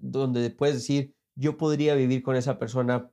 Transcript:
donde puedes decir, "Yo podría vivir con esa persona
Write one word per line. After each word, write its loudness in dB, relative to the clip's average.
donde -2
puedes 0
decir, -2
"Yo -2
podría 2
vivir 2
con 0
esa -2
persona -2